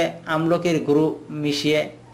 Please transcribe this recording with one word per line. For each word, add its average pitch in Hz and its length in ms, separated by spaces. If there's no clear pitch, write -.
আমলকির 165 420
গুঁড়ো 147 180
মিশিয়ে 147 400